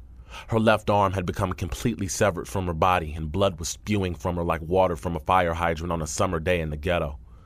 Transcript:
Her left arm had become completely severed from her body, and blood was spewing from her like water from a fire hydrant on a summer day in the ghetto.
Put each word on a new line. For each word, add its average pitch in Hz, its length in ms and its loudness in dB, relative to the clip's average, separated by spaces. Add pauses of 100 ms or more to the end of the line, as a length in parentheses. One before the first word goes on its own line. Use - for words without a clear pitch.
(500)
Her 113 100 2
left 107 320 4
arm 101 220 4
had 92 120 -2
become 90 280 -2
completely 98 540 -4
severed 98 400 0
from 92 200 -4
her 85 60 -2
body, 85 400 2
and 78 180 -6
blood 98 260 2
was 80 120 -8
spewing 95 440 -2
from 87 220 -4
her 85 80 -2
like 82 180 0
water 90 340 2
from 82 200 -4
a 82 60 -6
fire 90 340 2
hydrant 85 360 -2
on 82 120 -2
a 76 40 -4
summer 92 320 0
day 85 220 0
in 78 80 -4
the 76 80 -4
ghetto. 78 400 -2 (280)